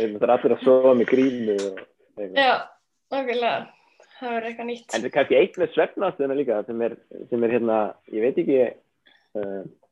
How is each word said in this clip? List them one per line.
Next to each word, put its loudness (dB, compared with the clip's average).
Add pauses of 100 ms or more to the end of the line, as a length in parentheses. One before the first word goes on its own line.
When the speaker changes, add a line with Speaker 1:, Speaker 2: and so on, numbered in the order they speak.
(120)
Speaker 1:
nú -10
þarf 2
allir 2
að -10
sofa 6
með 2
grímu 2
og -4 (400)
eitthvað. -2
Speaker 2:
Já, 4 (580)
nákvæmlega. -4 (500)
Það -8
verður -4
eitthvað -10
nýtt. -10
Speaker 1:
En -4
það -6
er -10
kannski 2
eitt 2
með -2
svefnastöðuna -2
líka -2
sem -6
er, -4 (340)
sem 0
er 0
hérna, 0 (320)
ég -4
veit 0
ekki, 2 (760)
eh, -8 (300)